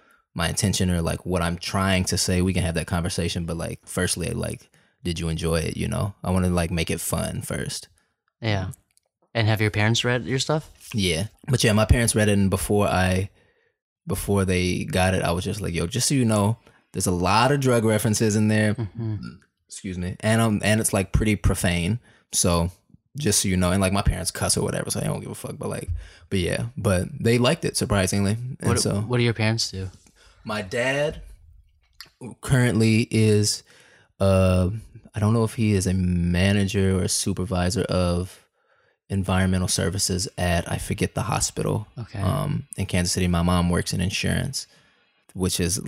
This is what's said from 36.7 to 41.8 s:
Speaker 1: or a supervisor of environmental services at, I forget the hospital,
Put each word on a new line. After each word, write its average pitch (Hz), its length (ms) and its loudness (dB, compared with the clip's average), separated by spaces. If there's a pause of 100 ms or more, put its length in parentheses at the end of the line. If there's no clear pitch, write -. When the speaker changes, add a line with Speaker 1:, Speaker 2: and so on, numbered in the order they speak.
Speaker 1:
or 92 40 0
a 92 60 0
supervisor 92 720 -2
of 90 580 -2 (720)
environmental 92 580 2
services 92 600 -2 (100)
at, 87 320 0
I - 80 -4
forget - 360 -4
the 92 80 -4
hospital, 104 640 -4 (120)